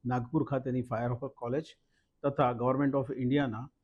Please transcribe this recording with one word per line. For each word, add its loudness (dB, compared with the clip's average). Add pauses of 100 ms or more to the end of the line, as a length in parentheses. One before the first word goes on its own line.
નાગપુર 0
ખાતેની -2
ફાયર -2 (280)
કોલેજ -2 (580)
તથા 2 (100)
Government 2
of -4
ઇન્ડિયાના 0 (200)